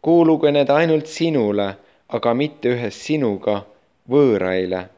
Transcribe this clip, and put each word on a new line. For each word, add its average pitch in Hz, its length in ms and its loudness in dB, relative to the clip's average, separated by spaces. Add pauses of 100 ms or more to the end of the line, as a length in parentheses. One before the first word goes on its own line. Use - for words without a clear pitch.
Kuuluge 160 480 2
need 143 240 2
ainult 156 400 0
sinule, 104 640 -2 (340)
aga 117 240 -2
mitte 135 400 -2
ühes 120 240 -6
sinuga, 107 640 -2 (500)
võõraile. 92 800 0 (120)